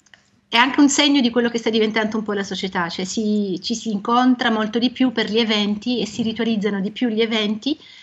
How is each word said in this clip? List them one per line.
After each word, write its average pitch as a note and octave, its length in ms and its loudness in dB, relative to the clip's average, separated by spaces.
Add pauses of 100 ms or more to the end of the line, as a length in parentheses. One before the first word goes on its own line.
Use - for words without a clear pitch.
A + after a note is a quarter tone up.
(500)
è - 60 -2
anche C4 260 4
un C#4+ 80 8
segno C#4+ 320 4
di A#3+ 80 2
quello A#3 200 2
che A#3 80 -4
sta A#3 120 -2
diventando A3 480 0
un G#3+ 60 -4
po' G#3+ 100 -4
la G3 100 -2
società, F#3 460 -4
cioè F#3 160 -6
si, G#3 560 -2
ci A#3 140 -4
si A3+ 160 -6
incontra B3 580 2
molto G#3+ 300 -2
di B3 120 0
più B3+ 200 0
per A3+ 180 -2
gli G#3+ 100 2
eventi G#3+ 600 0
e G3 60 -2
si - 180 -8
ritualizzano A3 560 -2
di G3 120 -4
più B3 180 -2
gli G#3+ 120 0
eventi, A3 560 -2 (260)